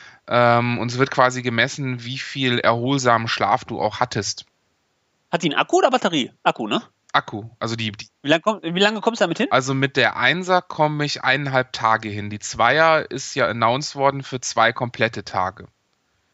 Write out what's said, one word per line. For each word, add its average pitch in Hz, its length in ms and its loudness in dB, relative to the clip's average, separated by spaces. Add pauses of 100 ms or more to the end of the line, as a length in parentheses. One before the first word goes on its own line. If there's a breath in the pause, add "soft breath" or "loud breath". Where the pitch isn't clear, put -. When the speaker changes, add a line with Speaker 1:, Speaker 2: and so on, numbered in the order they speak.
(280 loud breath)
Speaker 1:
Ähm, 120 520 4
und 120 120 -4
es 123 60 -6
wird 131 140 2
quasi 127 320 2
gemessen, 123 600 -2
wie 127 140 -8
viel 131 400 -2
erholsamen 120 720 2
Schlaf 110 360 0
du 104 160 -8
auch 104 200 -4
hattest. - 480 -4 (840)
Speaker 2:
Hat 170 120 0
die 156 80 0
einen - 80 0
Akku 330 180 2
oder 311 140 4
Batterie? 170 400 0 (100)
Akku, 131 240 0
ne? 135 160 -2 (320)
Speaker 1:
Akku. 113 320 -4 (140)
Also 113 180 -4
die, 110 160 -6
die - 140 -16 (160)
Speaker 2:
Wie 139 60 -2
lang 160 120 4
komm-, 208 200 -2
wie 170 180 -4
lange 208 200 2
kommst 226 220 -2
du - 20 6
damit 175 140 0
hin? 220 120 0
Speaker 1:
Also 131 240 2
mit 135 220 -2
der 117 220 2
Einser 175 440 2
komme 151 440 -2
ich - 180 -6
eineinhalb 131 480 0
Tage 110 380 0
hin. 104 200 -8
Die 104 100 -10
Zweier 151 720 2
ist - 260 -10
ja 131 120 2
announced 117 480 -2
worden 139 260 0
für 131 200 -10
zwei 117 320 2
komplette 113 500 -4
Tage. 95 440 -6 (680)